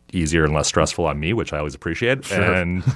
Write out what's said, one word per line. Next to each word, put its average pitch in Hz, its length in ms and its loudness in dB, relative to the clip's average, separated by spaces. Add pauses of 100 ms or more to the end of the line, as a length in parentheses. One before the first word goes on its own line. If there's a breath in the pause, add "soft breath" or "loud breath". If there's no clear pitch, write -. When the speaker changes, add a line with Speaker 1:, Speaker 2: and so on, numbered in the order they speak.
(140)
Speaker 1:
easier 80 300 2
and 76 100 4
less 73 140 0
stressful 82 380 0
on 73 140 -2
me, 80 140 -2
which 110 200 -2
I 76 40 -4
always 76 180 -6
appreciate. 120 500 -4
Speaker 2:
Sure. 98 160 -2
Speaker 1:
And, 90 420 0 (120)